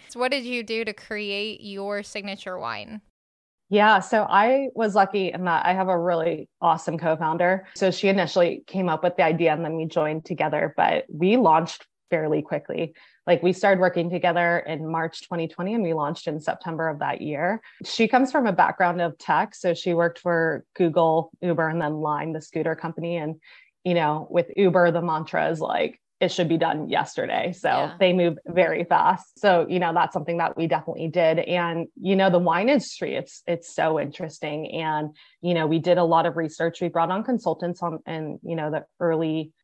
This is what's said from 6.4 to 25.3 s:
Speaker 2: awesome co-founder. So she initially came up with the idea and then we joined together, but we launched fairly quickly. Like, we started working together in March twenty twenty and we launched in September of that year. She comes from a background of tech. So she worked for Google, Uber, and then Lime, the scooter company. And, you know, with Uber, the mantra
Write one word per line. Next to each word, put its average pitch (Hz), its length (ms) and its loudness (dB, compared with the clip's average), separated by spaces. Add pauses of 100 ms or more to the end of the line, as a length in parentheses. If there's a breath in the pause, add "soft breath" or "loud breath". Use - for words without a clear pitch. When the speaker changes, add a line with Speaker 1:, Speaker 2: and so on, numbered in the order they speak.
Speaker 2:
awesome 165 380 0
co-founder. 170 760 0
So 190 140 2
she 190 200 0
initially 180 580 2
came 185 220 -2
up 156 140 -2
with 180 140 2
the 185 60 4
idea 160 300 4
and 160 120 -2
then 156 100 -4
we 160 100 -4
joined 156 380 -2
together, 156 540 -2
but - 320 2
we 185 280 2
launched 165 500 2 (240)
fairly 156 320 0
quickly. 160 500 -6 (320 soft breath)
Like, 170 160 2
we 180 120 2
started 190 280 2
working 175 300 0
together 170 480 2
in 156 280 -8
March 165 400 -6
twenty 165 200 -4
twenty 180 260 -6
and 233 80 -2
we 165 120 -2
launched 156 340 -4
in 156 120 -6
September 160 500 -6
of 147 100 -6
that 143 220 -6
year. 165 380 -4 (240 loud breath)
She - 240 0
comes 262 240 2
from 277 140 2
a 202 80 2
background 175 480 2
of 170 160 -2
tech. 170 380 0
So 175 180 -2
she 170 220 -2
worked 170 240 0
for 165 440 0 (120)
Google, 165 560 2 (100)
Uber, 165 260 0
and 165 140 -2
then 151 140 -2
Lime, 151 380 -4
the 156 80 -8
scooter 160 340 -4
company. 170 420 -6
And, 156 240 -6 (420 soft breath)
you 180 120 0
know, 151 340 0
with 170 260 0
Uber, 180 360 4
the 170 100 0
mantra 160 480 -2